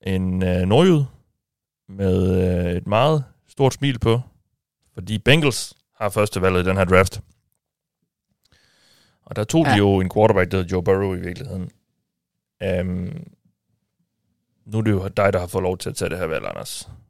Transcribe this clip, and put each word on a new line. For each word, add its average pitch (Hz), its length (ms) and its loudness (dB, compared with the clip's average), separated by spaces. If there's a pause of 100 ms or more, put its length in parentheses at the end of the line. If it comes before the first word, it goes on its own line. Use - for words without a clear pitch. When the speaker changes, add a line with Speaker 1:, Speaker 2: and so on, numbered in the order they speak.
Speaker 1:
en, 92 420 -2
øh, 92 200 0
nordjyd 147 420 4 (840)
med, 92 520 0 (300)
øh, 87 60 -2
et 87 100 -8
meget 135 380 2 (240)
stort 135 260 0
smil 139 240 -4
på, 120 220 2 (720)
fordi 104 240 -6
Bengals 143 560 2 (260)
har 107 80 -4
første 104 340 -2
valget 92 200 2
i 90 60 0
den 95 80 0
her 95 80 2
draft. 92 360 2 (2000)
Og - 120 -12
der 107 80 -2
tog 165 200 2
de 143 60 2
Speaker 2:
Ja. 117 60 4
Speaker 1:
jo 98 240 4
en 92 140 -2
quarterback, 101 360 4
der 95 60 -2
hedder 90 200 -2
Joe 90 60 -2
Burrow 95 320 0
i 87 60 -8
virkeligheden. 90 500 -10 (920)
Øhm, 90 720 -6 (1300)
nu 104 120 -4
er 110 40 -2
det 110 80 2
jo 95 260 0
dig, 98 160 4
der 92 60 0
har 90 80 -4
fået 95 160 -4
lov 92 160 -2
til - 100 -10
at - 80 -10
tage - 120 -4
det 82 100 -6
her 87 80 -4
valg, 71 220 -6
Anders. - 400 -14 (220)